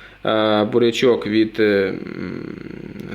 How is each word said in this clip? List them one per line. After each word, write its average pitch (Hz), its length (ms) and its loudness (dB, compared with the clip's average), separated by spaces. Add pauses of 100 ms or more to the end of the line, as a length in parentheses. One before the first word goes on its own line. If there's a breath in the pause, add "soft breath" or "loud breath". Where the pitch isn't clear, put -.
(260 loud breath)
е, 107 380 2
бурячок 117 640 2
від, 110 320 0
е, 101 280 4
м, - 680 -8 (600)